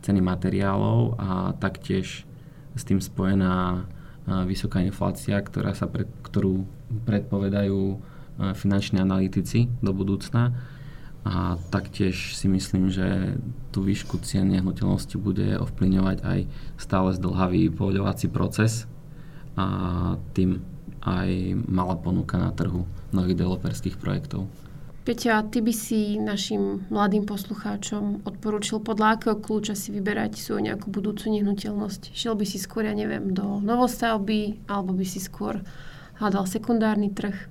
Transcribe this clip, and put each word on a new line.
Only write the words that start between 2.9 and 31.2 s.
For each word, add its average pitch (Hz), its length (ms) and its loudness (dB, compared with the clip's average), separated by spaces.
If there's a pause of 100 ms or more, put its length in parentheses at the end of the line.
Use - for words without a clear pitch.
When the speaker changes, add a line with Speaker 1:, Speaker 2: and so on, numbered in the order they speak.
Speaker 1:
spojená, 92 800 2 (460)
e, 92 160 2
vysoká 95 400 0
inflácia, 95 560 0
ktorá 101 320 -2
sa 90 160 -2
pred-, - 320 -4
ktorú 95 420 2 (460)
predpovedajú, 98 720 2 (100)
e, 98 60 -4 (580)
finanční 98 480 2
analytici 95 640 4 (160)
do 98 80 4
budúcna. 101 640 2 (720)
A 90 400 0
taktiež 95 720 -2
si - 80 2
myslím, 95 400 4
že 92 480 0 (400)
tú 98 80 2
výšku 98 400 0
cien 95 240 2
nehnuteľnosti 95 720 2
bude 98 400 2
ovplyvňovať 95 640 2
aj 92 160 2 (400)
stále 92 320 2
zdĺhavý 90 640 4
povoľovací 98 560 2
proces - 560 2 (720)
a 90 560 0 (160)
tým 92 320 4 (400)
aj 92 640 0
malá 92 320 2
ponuka 90 400 2
na 87 160 0
trhu 87 320 0 (240)
nových 90 320 2
developerských 92 560 -2
projektov. 95 480 -2 (560)
Speaker 2:
Peťa, 226 480 2
ty 247 80 2
by 226 160 2
si 214 460 0
našim 196 680 -2
mladým 208 400 4
poslucháčom 202 960 -4
odporúčil, 208 560 -2
podľa 214 400 2
akého 220 160 2
kľúča 214 380 -2
si 202 180 -6
vyberať 208 480 -2
svoju 208 320 -2
nejakú 208 160 -6
budúcu 208 460 -2